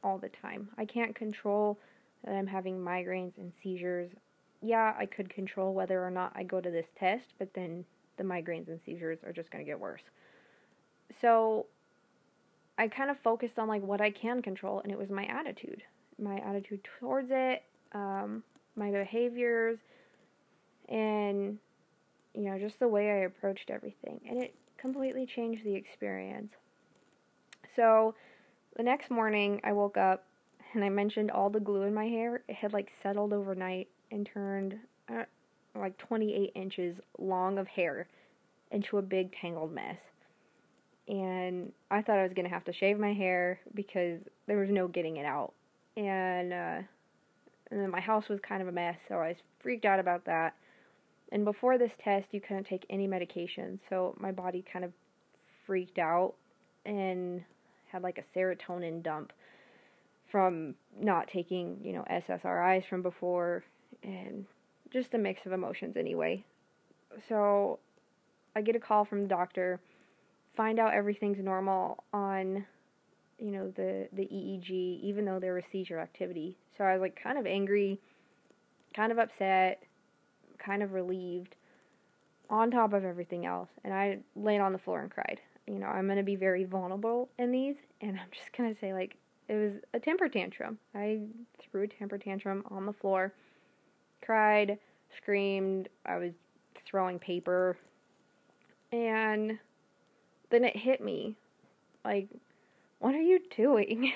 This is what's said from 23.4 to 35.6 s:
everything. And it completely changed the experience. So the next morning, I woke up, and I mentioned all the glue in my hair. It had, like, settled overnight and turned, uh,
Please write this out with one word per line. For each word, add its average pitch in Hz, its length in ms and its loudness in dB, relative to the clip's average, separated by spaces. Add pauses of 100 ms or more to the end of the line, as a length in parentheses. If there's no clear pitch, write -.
everything. - 580 -10
And 247 140 -4
it - 140 -8 (240)
completely 262 480 -4
changed 226 360 -4
the 202 120 -2
experience. 196 800 -8 (1200)
So 220 400 8 (600)
the 226 60 -4
next 262 300 2
morning, 208 520 2
I 208 100 2
woke 202 240 2
up, 190 280 4 (480)
and 214 100 2
I 202 60 2
mentioned 208 400 2
all 202 220 2
the 214 80 2
glue 202 240 0
in 208 100 2
my 214 140 -2
hair. 233 400 -2
It 208 80 -8
had, 208 180 -4
like, 202 180 -4 (120)
settled 208 280 0
overnight 185 580 -2 (200)
and 202 160 -4
turned, 196 540 -4 (300)
uh, 226 160 -6 (500)